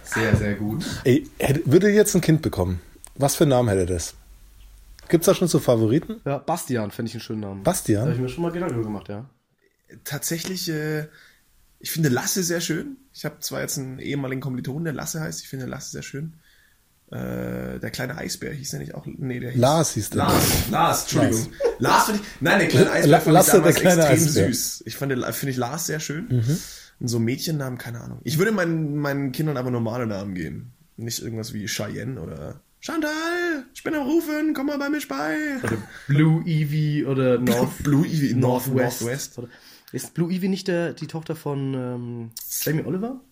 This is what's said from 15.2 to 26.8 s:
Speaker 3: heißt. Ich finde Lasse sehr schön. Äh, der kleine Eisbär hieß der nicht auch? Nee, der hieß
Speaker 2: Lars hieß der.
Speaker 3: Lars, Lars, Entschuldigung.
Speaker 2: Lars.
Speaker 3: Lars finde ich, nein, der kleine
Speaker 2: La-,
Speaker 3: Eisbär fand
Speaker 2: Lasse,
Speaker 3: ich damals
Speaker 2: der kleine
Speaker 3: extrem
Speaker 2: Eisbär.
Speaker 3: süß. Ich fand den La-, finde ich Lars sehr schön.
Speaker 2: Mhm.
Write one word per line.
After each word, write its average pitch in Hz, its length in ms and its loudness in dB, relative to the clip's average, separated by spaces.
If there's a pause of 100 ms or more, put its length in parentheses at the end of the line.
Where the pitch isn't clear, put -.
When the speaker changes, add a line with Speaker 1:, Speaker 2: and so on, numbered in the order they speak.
Speaker 3:
heißt. 160 200 -8
Ich - 80 -18
finde 131 160 -8
Lasse 131 260 -10
sehr 147 120 -12
schön. 160 300 -10 (760)
Äh, 62 720 -8
der 117 120 -8
kleine 127 260 -8
Eisbär - 360 -8
hieß 139 180 -10
der 143 80 -8
nicht 143 160 -10
auch? 151 100 -14
Nee, 127 360 -8
der 123 100 -8
hieß 123 80 0
Speaker 2:
Lars 147 360 4
hieß 107 160 -4
der. - 80 -2
Speaker 3:
Lars, - 500 2
Lars, 160 340 2
Entschuldigung. 113 440 2 (320)
Speaker 2:
Lars. - 0 -
Speaker 3:
Lars - 260 4
finde 208 160 0
ich, - 60 -12 (140)
nein, 185 180 4
der 170 100 4
kleine - 160 8
Speaker 2:
La-, - 80 0
Speaker 3:
Eisbär 151 280 6
fand 156 120 6
Speaker 2:
Lasse, 185 160 8
Speaker 3:
ich - 80 6
damals 165 180 8
Speaker 2:
der - 60 2
kleine 175 260 8
Speaker 3:
extrem 131 200 6
Speaker 2:
Eisbär. 98 200 4
Speaker 3:
süß. - 380 -4
Ich - 100 -10
fand 139 160 -2
den 123 80 0
La-, - 140 -2
finde 139 180 -4
ich 127 60 -2
Lars 127 300 -2
sehr 156 120 -2
schön. 156 300 -6
Speaker 2:
Mhm. 123 280 2 (440)